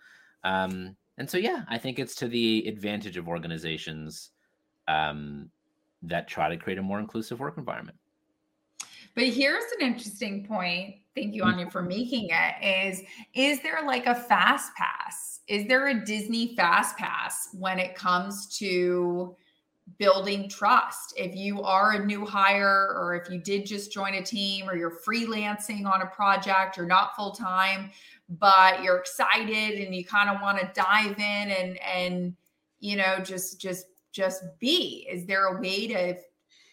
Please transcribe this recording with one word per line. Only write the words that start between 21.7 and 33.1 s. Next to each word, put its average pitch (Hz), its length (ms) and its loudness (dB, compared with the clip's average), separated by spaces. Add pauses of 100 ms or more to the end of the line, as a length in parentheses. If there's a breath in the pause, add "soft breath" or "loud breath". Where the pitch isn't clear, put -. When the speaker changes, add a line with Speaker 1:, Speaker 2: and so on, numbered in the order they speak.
Speaker 2:
a 202 120 0
new 208 200 -2
hire, 196 680 4
or 175 200 -2
if 175 160 -8
you 175 80 -6
did 196 260 -2
just 202 260 -8
join 196 240 -4
a 190 80 -4
team, 196 460 -4
or 185 60 -2
you're 170 280 -4
freelancing 214 880 -2
on 185 120 2
a 185 40 -6
project, 190 720 2
you're 175 80 -4
not 185 300 4
full-time, 196 760 -2 (380 loud breath)
but 185 540 8
you're 185 140 6
excited 214 800 0
and 185 160 -6
you 180 80 -6
kinda 202 400 2
wanna 196 320 0
dive 202 420 2
in 208 340 -2
and, 185 300 -4
and, 180 540 -2 (460)
you 202 160 -4
know, 190 220 2